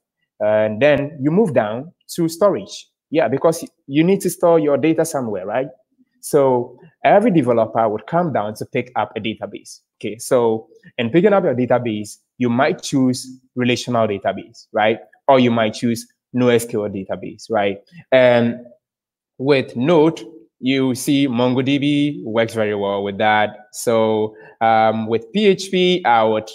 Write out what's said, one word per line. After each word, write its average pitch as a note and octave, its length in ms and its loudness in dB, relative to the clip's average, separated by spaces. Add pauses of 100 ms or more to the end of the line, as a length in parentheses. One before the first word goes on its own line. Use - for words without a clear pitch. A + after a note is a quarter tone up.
(380)
And G#2+ 420 0
then C#3+ 400 0
you D3 120 0
move F#3 220 2
down A#2+ 380 -2 (220)
to E3 140 -2
storage. E3 580 -2 (240)
Yeah, D3 180 0
because E3 360 0 (220)
you C#3+ 160 0
need F#3+ 200 2
to F3+ 80 -2
store E3+ 280 2
your C#3+ 180 2
data D#3+ 280 0
somewhere, A2 420 -6
right? B2+ 220 -4 (520)
So C3 600 0 (240)
every G#3 260 4
developer A#2 580 2
would G#2+ 180 -4
come E3 260 -2
down A2 220 -4
to - 120 -12
pick B2 300 -6
up G#2+ 200 -4
a A2 40 -6
database. G2+ 600 -10 (200)
Okay, A2 180 -10
so A#2 480 0 (320)
in - 120 -2
picking F#3+ 220 4
up F#3+ 120 2
your C#3 100 0
database, A#2+ 640 -2 (220)
you B2 100 0
might C#3 340 0
choose C3 560 -2 (160)
relational A#2+ 540 0
database, G2 640 -8
right? A2 260 0 (300)
Or C3+ 100 6
you B2 140 4
might A2 220 0
choose A#2 340 -4 (240)
no B2 160 2
S A#2 160 2
Q G#2 220 -4
L G2+ 40 -6
database, G2 600 -10
right? G2+ 280 -2 (320)
And A#2+ 560 2 (720)
with C3 380 0
Node, D#3+ 440 2 (380)
you C3 380 -2
see C#3 320 0
MongoDB C#3 960 0
works A2+ 300 -2
very G#2+ 200 -2
well G2+ 300 -4
with G2 140 -6
that. G#2+ 540 0
So, A2 600 0 (260)
um, A2 460 2
with A2+ 260 -4
P G#3 140 0
H F#3+ 240 0
P, F3+ 340 0
I A#2 200 4
would A2 300 0